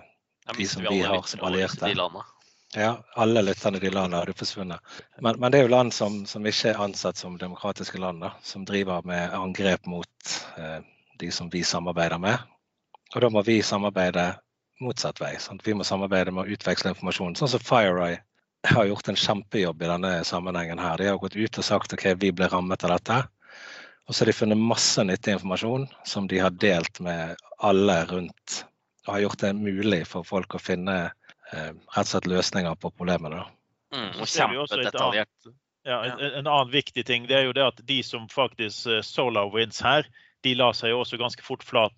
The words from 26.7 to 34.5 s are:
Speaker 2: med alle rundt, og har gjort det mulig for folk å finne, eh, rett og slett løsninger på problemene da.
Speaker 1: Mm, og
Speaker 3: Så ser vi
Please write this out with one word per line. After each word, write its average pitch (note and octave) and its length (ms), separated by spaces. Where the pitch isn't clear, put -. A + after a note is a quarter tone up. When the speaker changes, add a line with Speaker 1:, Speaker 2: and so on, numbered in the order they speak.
Speaker 2:
med E2+ 380
alle G2 460
rundt, - 600
og G#2 60
har G2+ 80
gjort G2 180
det G2+ 160
mulig G2+ 520
for F2+ 160
folk F#2 320
å F2 40
finne, F2+ 520
eh, D#2+ 180
rett G2 320
og - 40
slett F#2 200
løsninger F2+ 480
på - 160
problemene E2 480
da. - 60
Speaker 1:
Mm, A2 140
og A2 80
Speaker 3:
Så - 80
ser C3+ 140
vi A#2 80